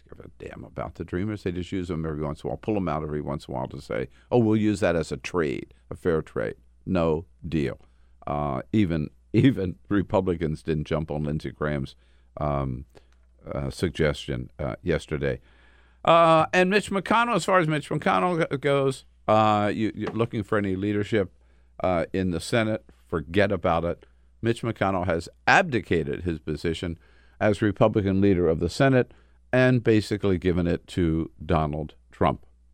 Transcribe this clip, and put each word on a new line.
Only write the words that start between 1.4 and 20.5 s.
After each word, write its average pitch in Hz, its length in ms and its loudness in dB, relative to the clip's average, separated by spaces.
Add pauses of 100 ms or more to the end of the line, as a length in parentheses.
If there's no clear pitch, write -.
They 95 80 -2
just 87 200 -8
use 95 180 -4
them 80 160 -4
every 76 180 -4
once 76 200 -6
in 73 40 -6
a - 20 -4
while, 58 80 -6
pull - 160 -4
them 98 140 -2
out 78 160 -4
every 76 180 -6
once 73 260 -8
in 78 60 -10
a 65 40 -6
while 64 100 -6
to 69 140 -14
say, 62 260 -6 (240)
"Oh, 123 80 4
we'll 110 180 4
use 107 220 2
that 90 160 2
as 80 160 -2
a 73 60 -4
trade, 71 560 -4 (180)
a - 40 -10
fair 80 260 0
trade." 57 340 -6 (300)
No 85 400 0 (220)
deal. 71 320 -2 (460)
Uh, 71 360 -4 (100)
even, 82 380 0 (120)
<laughs> - 120 -14
even 104 420 2 (140)
Republicans 90 720 0
didn't 76 240 -2
jump 78 240 -4
on 76 120 -4
Lindsey 76 280 -4
Graham's, 73 440 -4 (420)
um, 69 460 -4 (720)
uh, 69 160 -4
suggestion, 71 800 -2 (100)
uh, 62 220 -4
yesterday. 71 580 -4 (640)
Uh, 165 480 6
and 185 160 4
Mitch 202 220 0
McConnell, 220 440 0
as 170 100 -2
far 190 140 4
as 165 80 2
Mitch 151 220 -2
McConnell 180 600 0
go-, 139 80 -4
goes, 135 460 0 (240)
uh, 107 460 4
you, 101 200 0
you're 104 200 -6
looking 110 300 -2
for 110 140 0